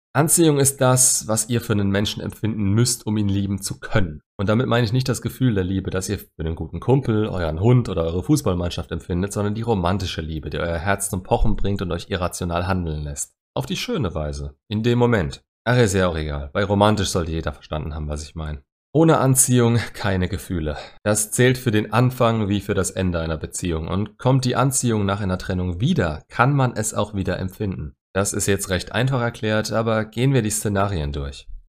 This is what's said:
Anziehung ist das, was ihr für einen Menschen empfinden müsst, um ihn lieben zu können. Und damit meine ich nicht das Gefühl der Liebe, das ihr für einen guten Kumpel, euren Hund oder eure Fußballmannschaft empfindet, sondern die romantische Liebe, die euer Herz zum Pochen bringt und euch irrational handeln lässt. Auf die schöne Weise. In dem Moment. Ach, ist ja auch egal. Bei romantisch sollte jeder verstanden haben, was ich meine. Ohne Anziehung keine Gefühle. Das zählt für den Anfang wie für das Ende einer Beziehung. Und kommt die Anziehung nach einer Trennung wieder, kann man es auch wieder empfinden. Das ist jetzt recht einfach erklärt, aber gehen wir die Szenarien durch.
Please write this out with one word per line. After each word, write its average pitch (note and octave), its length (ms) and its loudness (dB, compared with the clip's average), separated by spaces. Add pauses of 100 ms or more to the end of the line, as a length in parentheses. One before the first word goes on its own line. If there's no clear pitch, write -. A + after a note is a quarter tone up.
(140)
Anziehung D#3 460 4
ist - 200 2
das, B2+ 480 2
was A2 220 -2
ihr A#2 120 0
für A#2 120 -2
einen G2+ 160 2
Menschen G2+ 320 -2
empfinden G#2 520 -2
müsst, A#2+ 340 2
um G#2+ 100 0
ihn G#2 100 2
lieben G2 320 0
zu - 200 -8
können. E2+ 420 0 (160)
Und G2 120 -2
damit A#2 180 2
meine A#2+ 180 2
ich G#2 80 -2
nicht C3 160 0
das A2+ 140 -2
Gefühl A#2+ 320 0
der F#2+ 80 2
Liebe, F#2+ 260 -2
das F#2+ 200 -4
ihr F#2+ 100 -2
für - 80 -16 (100)
einen D#2+ 180 -4
guten E2+ 240 -8
Kumpel, A#2 480 2
euren E2+ 320 -2
Hund A#2 300 4
oder E2+ 140 0
eure E2+ 180 -2
Fußballmannschaft F2+ 720 0
empfindet, F2+ 420 -2
sondern G#2 220 -2
die A2+ 80 -6
romantische F#2 580 0
Liebe, D#2 300 -6
die D2+ 80 -6
euer E2+ 180 -2
Herz G2 320 -2
zum F#2+ 140 -4
Pochen A2+ 320 4
bringt G2+ 260 0
und F2 100 -4
euch F2 200 -6
irrational F2 560 -2
handeln E2 340 -2
lässt. C#2+ 320 -8 (220)
Auf - 100 -4
die F#3 120 -6
schöne C3+ 360 -4
Weise. C#2+ 440 -6 (100)
In G#2+ 160 -4
dem A#2+ 160 4
Moment. A2 440 2 (220)
Ach, B2 120 4
ist G#2 180 4
ja F#2 120 4
auch E2 100 -2
egal. D2 360 -4
Bei G2+ 100 0
romantisch G2+ 460 4
sollte D#2+ 220 -2
jeder D#2+ 200 -2
verstanden D#2 440 -8
haben, D2+ 140 -6
was D2+ 120 -6
ich - 140 -16
meine. D2+ 260 -8 (320)
Ohne D#3+ 260 6
Anziehung B2 600 4 (140)
keine F#2 340 0
Gefühle. D#2+ 480 -4 (280)
Das G#2 280 0
zählt B2+ 260 4
für B2 140 -2
den G#2+ 220 0
Anfang A2+ 560 2
wie G2+ 100 2
für G2+ 140 -4
das F#2+ 180 0
Ende F2 300 -2
einer D#2+ 160 -2
Beziehung. E2 500 -4
Und F#2+ 300 -4
kommt B2+ 260 2
die B2 140 0
Anziehung A#2+ 480 2
nach G2 160 0
einer F#2 160 0
Trennung F2+ 420 -4
wieder, G#2+ 480 0
kann C3 260 2
man C3+ 220 0
es G#2+ 180 -4
auch G#2 200 -4
wieder F#2 260 -2
empfinden. F#2 560 -6 (180)
Das G2 200 -2
ist G#2 140 -2
jetzt G2 220 0
recht F2+ 220 -2
einfach B2+ 300 0
erklärt, A2 500 -2
aber A2 320 0
gehen B2 300 0
wir B2 80 4
die G#2+ 80 0
Szenarien G2 640 0
durch. C#2 340 -8 (280)